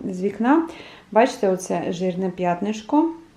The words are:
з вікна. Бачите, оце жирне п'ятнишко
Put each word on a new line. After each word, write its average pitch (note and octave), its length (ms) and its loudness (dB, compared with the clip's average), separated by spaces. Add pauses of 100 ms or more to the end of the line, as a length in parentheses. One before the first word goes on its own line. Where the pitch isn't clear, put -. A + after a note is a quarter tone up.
(100)
з F#3 120 -6
вікна. A#3+ 460 2 (440)
Бачите, A3+ 360 4
оце F3+ 440 -2
жирне F#3 380 -2
п'ятнишко G3+ 800 0 (260)